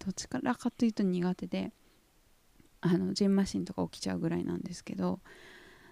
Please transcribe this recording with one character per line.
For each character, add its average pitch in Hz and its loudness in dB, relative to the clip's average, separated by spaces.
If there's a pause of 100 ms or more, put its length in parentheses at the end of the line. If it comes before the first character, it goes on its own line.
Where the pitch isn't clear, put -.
ど 190 -4
っ - -2
ち - -10
か 254 -4
ら 254 0
か - -2
と - 0
い 226 6
う 214 2
と 208 0
苦 180 2
手 185 -8
で、 190 -4 (1080)
あ 175 4
の、 190 0
ジ 202 4
ン 196 6
マ 196 4
シ 196 -4
ン 180 -2
と 185 -8
か 180 -2
起 - -8
き - -12
ち 190 -2
ゃ - -2
う - -4
ぐ 165 0
ら 170 0
い 175 -2
な 175 -2
ん 175 -4
で 175 -8
す - -14
け - -10
ど、 185 -2 (720)